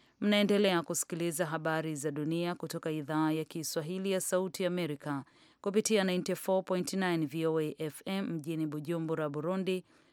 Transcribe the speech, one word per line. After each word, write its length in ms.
Mnaendelea 640
kusikiliza 640
habari 500
za 140
dunia 440
kutoka 360
idhaa 420
ya 120
Kiswahili 680
ya 100
Sauti 420
ya 40
Amerika 580
kupitia 440
ninety-four 600
point 280
nine 340
V 200
O 140
A 180
F 260
M 220
mjini 400
Bujumbura, 640
Burundi 560